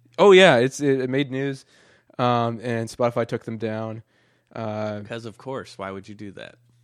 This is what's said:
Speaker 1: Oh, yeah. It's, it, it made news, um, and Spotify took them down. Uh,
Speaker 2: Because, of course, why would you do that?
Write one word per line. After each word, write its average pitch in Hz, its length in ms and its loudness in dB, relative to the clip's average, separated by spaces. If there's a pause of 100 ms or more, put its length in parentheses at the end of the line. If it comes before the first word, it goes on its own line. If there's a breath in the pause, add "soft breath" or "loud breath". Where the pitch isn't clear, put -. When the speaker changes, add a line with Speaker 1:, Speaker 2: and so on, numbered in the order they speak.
(180)
Speaker 1:
Oh, 196 140 8
yeah. 185 240 10
It's, 131 240 0
it, 139 220 2
it 127 80 -4
made 135 200 -2
news, 135 360 -8 (520 soft breath)
um, 117 440 0
and 113 260 -4
Spotify 117 380 -2
took - 180 -8
them 113 140 -10
down. 110 440 -8 (540)
Uh, 107 440 -8
Speaker 2:
Because, 113 260 -14
of 104 100 -16
course, 131 400 -14
why 95 140 -10
would 98 180 -14
you 104 60 -18
do 104 180 -16
that? - 220 -20 (300)